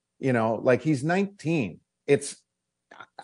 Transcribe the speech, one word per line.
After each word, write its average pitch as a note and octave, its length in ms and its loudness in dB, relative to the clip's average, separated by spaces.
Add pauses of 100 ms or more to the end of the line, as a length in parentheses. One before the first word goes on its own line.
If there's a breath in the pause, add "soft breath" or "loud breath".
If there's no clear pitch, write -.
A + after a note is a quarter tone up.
(200)
You C3 140 0
know, A2+ 300 0
like, B2 180 4
he's D3 220 0
nineteen. E3 760 -2 (280)
It's, - 300 2 (880)